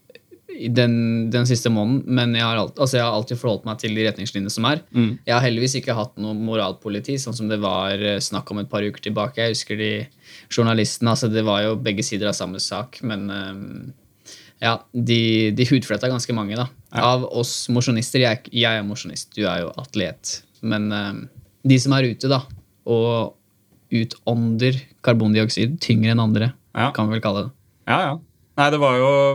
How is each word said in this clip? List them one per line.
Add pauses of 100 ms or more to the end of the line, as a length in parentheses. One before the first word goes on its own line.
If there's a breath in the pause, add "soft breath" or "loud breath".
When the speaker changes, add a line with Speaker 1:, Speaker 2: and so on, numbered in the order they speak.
(560)
Speaker 1:
i
den, (340)
den
siste
måneden,
men
jeg
har
alt-,
altså,
jeg
har
alltid
forholdt
meg
til
de
retningslinjene
som
er. (160)
Speaker 2:
Mm. (160)
Speaker 1:
Jeg
har
heldigvis
ikke
hatt
noe
moralpoliti,
sånn
som
det
var,
eh,
snakk
om
et
par
uker
tilbake.
Jeg
husker
de (580 loud breath)
journalistene,
altså,
det
var
jo
begge
sider
av
samme
sak,
men,
ehm, (720 loud breath)
ja, (180)
de,
de
hudfletta
ganske
mange
da. (240)
Speaker 2:
Ja.
Speaker 1:
Av
oss
mosjonister,
jeg,
er
ikke,
jeg
er
mosjonist,
du
er
jo
atlet, (240)
men,
ehm, (420)
de
som
er
ute
da, (460)
og (580)
utånder (240)
karbondioksid
tyngre
enn
andre, (200)
Speaker 2:
Ja.
Speaker 1:
kan
vi
vel
kalle
det. (360)
Speaker 2:
Ja,
ja. (440)
Nei,
det
var
jo, (260)